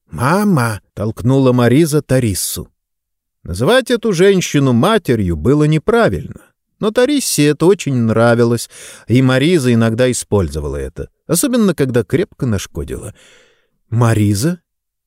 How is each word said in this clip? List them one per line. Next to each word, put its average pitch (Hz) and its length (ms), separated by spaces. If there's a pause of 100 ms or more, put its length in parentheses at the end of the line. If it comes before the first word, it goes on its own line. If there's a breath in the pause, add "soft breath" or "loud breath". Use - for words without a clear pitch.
Мама!" 135 720 (120)
толкнула 127 580
Мариза 135 500
Тариссу. 117 680 (800)
Называть 170 440
эту 226 200
женщину 170 640
матерью 117 640
было 135 260
неправильно, 156 800 (380)
но 220 120
Тарисе 247 560
это 151 180
очень 175 300
нравилось, 117 760 (380 loud breath)
и 120 140
Мариза 131 520
иногда 113 380
использовала 76 640
это, 67 340 (180)
особенно 220 460
когда 123 300
крепко - 420
нашкодила. 85 720 (720 soft breath)
"Мариза?" 113 720 (480)